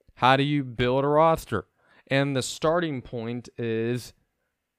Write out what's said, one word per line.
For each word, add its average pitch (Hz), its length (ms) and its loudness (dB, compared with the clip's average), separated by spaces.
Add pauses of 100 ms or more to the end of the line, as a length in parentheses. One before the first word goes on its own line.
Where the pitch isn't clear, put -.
(160)
How 131 220 4
do 139 60 2
you 143 200 0
build 123 400 0
a 143 40 0
roster? 151 580 2 (420)
And 139 280 0
the 123 80 -2
starting 160 580 -2
point 120 560 -10
is 117 560 -4 (640)